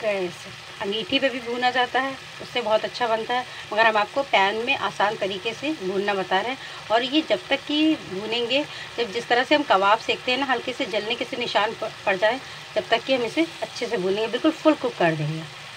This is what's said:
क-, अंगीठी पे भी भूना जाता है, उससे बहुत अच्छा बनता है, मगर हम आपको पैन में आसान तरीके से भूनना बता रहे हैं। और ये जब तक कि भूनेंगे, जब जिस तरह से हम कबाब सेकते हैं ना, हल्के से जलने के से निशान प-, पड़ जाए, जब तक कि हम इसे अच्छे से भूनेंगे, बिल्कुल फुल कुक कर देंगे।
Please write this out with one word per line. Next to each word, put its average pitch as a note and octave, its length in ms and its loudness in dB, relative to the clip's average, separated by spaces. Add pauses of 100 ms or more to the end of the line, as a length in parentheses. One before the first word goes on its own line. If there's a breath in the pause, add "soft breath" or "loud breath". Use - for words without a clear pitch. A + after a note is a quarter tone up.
क-, G3 260 0 (520)
अंगीठी G#3+ 360 0
पे C4 100 2
भी B3+ 120 -2
भूना B3 300 0
जाता B3 300 2
है, C4+ 160 -2 (260)
उससे A#3+ 200 -4
बहुत G#3+ 220 2
अच्छा A3+ 240 -2
बनता A3 260 0
है, B3 100 0 (280 loud breath)
मगर A3 140 6
हम A3 100 6
आपको G#3+ 260 0
पैन G#3 340 2
में A#3+ 200 0
आसान G3+ 400 0
तरीके G#3 360 -4
से C#4 200 -4
भूनना G3 420 -2
बता F#3 260 0
रहे A3+ 100 -2
हैं। C4 80 -6 (340 loud breath)
और A#3 100 4
ये C4+ 260 2
जब - 200 0
तक C#4 180 2
कि D#4 280 4
भूनेंगे, A#3 680 -2 (340 loud breath)
जब A#3 140 -2
जिस A#3 160 -6
तरह A#3+ 160 4
से D4+ 100 4
हम D4 80 6
कबाब G3+ 360 6
सेकते A#3+ 340 -2
हैं B3 60 0
ना, C4+ 60 0
हल्के B3+ 280 -2
से C4+ 120 -2
जलने G#3 300 -2
के A#3+ 100 -4
से A#3+ 120 -6
निशान A3+ 360 0
प-, G#3+ 200 -6 (140)
पड़ G3 100 2
जाए, A3 240 2 (340 loud breath)
जब G#3+ 140 0
तक A#3 160 2
कि C4+ 100 2
हम B3 80 2
इसे D4+ 240 2 (160)
अच्छे - 240 -6
से G#3 100 -2
भूनेंगे, G3 320 0
बिल्कुल B3 220 2
फुल D#4 240 4
कुक F#3+ 200 -4
कर E3 200 2
देंगे। D#3 640 -6